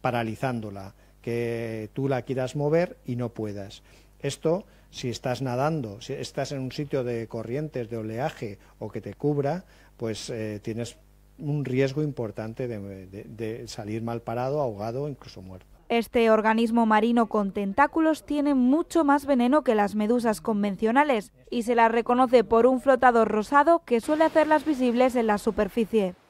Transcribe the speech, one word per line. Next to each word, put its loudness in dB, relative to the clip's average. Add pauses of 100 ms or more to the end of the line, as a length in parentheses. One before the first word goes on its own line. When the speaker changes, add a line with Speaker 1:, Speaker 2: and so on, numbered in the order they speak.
Speaker 1:
paralizándola, -4 (260)
que -6
tú -4
la -2
quieras -4
mover 0
y -6
no -4
puedas. -10 (380)
Esto, -2 (240)
si -8
estás -4
nadando, -2
si -10
estás -8
en -8
un -8
sitio -4
de -6
corrientes, -8
de -6
oleaje -8 (200)
o -10
que -10
te -12
cubra, -2 (320)
pues, -8
eh, -6
tienes -8 (420)
un -4
riesgo 0
importante -6
de, -10
de, -14
de -10
salir -8
mal -6
parado, -4
ahogado -6
o -6
incluso -16
muerto. -18 (120)
Speaker 2:
Este 2
organismo 2
marino 4
con -2
tentáculos 0
tiene 0
mucho 2
más 2
veneno 4
que 2
las 0
medusas 0
convencionales 0 (180)
y -4
se 0
las 6
reconoce 4
por 4
un 4
flotador 6
rosado 4
que 2
suele 2
hacerlas 4
visibles 2
en 2
la 2
superficie. 0 (120)